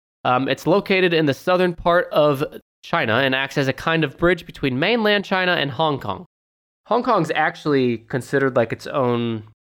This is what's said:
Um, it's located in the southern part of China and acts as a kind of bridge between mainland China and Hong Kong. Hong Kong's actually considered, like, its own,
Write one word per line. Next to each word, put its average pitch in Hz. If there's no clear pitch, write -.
Um, 127
it's 131
located 185
in 160
the 135
southern 180
part 175
of 147
China 131
and 131
acts 135
as 139
a 131
kind 165
of 131
bridge 170
between 131
mainland 208
China 185
and 143
Hong 147
Kong. 101
Hong 233
Kong's 190
actually 143
considered, 131
like, 117
its -
own, 120